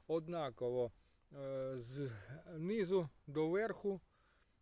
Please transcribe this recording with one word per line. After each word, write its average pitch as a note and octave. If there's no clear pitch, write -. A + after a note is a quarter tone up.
однаково, C3+
е, C3+
з B2+
низу F3+
до D#3
верху, G3